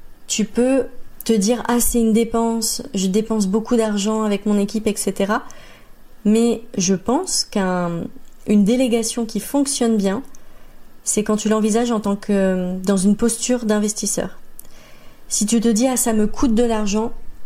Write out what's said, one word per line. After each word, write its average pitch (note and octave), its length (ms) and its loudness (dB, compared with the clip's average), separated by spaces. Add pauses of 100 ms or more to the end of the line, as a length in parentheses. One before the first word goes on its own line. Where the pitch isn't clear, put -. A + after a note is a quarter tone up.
(260)
tu - 180 -2
peux B3+ 400 2 (400)
te A3+ 80 2
dire, « A3 360 2
Ah, A#3+ 120 2
c'est A#3 200 4
une A3+ 120 4
dépense, A3+ 680 0 (120)
je G3 120 0
dépense G#3+ 400 0
beaucoup A3 300 0
d'argent A3 460 0
avec G3+ 240 -2
mon G#3 120 2
équipe, G#3 280 -2
et G3+ 80 0
cetera. » G#3 480 -2 (840)
Mais A3+ 360 4 (140)
je F#3+ 180 2
pense C4 500 -2
qu'un, F3+ 580 -2 (440)
une G#3 180 4
délégation A#3 600 2
qui G#3+ 160 -6
fonctionne B3+ 560 0
bien, G3 260 0 (800)
c'est - 220 -2
quand G#3+ 120 2
tu G#3+ 120 -2
l'envisages A3 420 2
en A3 100 0
tant G3+ 140 0
que, F#3 720 0
dans G3 140 2
une G3+ 180 4
posture A#3+ 480 0
d'investisseur. G#3 760 -2 (880)
Si - 180 0
tu A#3 140 2
te A3+ 80 2
dis, « A#3 200 4
Ah, B3+ 80 0
ça A#3 160 0
me G#3+ 140 2
coûte A3+ 280 2
de A#3 80 4
l'argent », A3 500 0 (340)